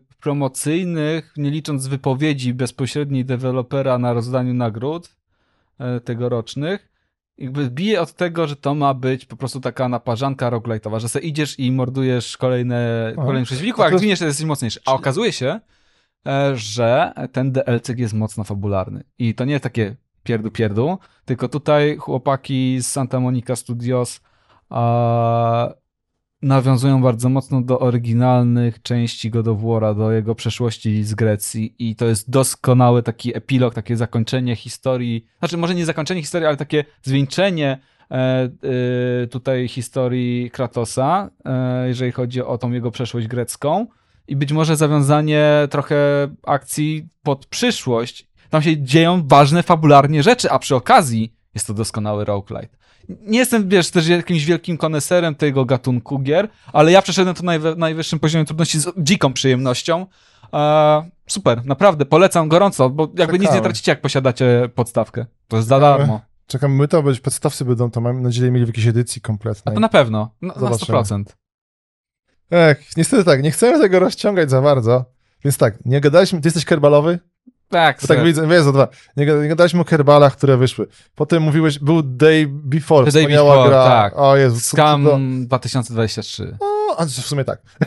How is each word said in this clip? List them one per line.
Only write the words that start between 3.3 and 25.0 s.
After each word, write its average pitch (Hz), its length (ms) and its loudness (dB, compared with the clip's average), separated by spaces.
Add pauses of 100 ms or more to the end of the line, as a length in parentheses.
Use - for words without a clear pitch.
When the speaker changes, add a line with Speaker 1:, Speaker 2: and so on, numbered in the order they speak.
Speaker 1:
na 123 160 -2
rozdaniu 123 400 -4
nagród, 123 600 -6 (640)
e, 123 200 -8
tegorocznych, 123 920 -6 (460)
jakby 135 320 -6
bije 180 320 -2
od 156 120 -6
tego, 170 340 -4
że 143 80 -8
to 143 200 -4
ma 143 180 0
być 131 320 -4
po - 100 -20
prostu 131 240 -10
taka 127 300 -4
naparzanka 123 640 -4
roguelite'owa, 110 480 -6
że 113 100 -8
se 208 100 -4
idziesz 151 400 -6
i 123 120 -2
mordujesz 131 680 -2
kolejne, 120 800 -2
Speaker 2:
Aha. 165 80 -6
Speaker 1:
kolejnych 131 220 -2
przeciwników, 180 320 -6
Speaker 2:
A 208 40 4
Speaker 1:
a - 20 4
jak 160 80 2
Speaker 2:
to 185 60 4
Speaker 1:
zginiesz, 196 200 0
to 175 60 -4
jest 147 200 -4
mocniejszy. 131 400 -6
A 131 80 2
okazuje 139 380 -2
się, 143 280 -6 (680)
e, 139 300 -2
że 117 560 0 (180)
ten 135 200 -4
D 127 160 -2
L 120 140 0
C 127 160 -8
jest 117 160 -4
mocno 110 300 -6
fabularny. 98 600 -6 (160)
I 113 160 -2
to 127 100 -4
nie 139 60 -2
jest 143 120 -2
takie 113 320 -4 (280)
pierdu-pierdu, 113 720 -4 (280)
tylko 127 240 -4
tutaj 147 480 0
chłopaki 131 840 -4
z 120 60 -6
Santa 131 320 -4
Monica 127 360 -4
Studios, 120 680 -6 (480)
a, 117 1000 0 (720)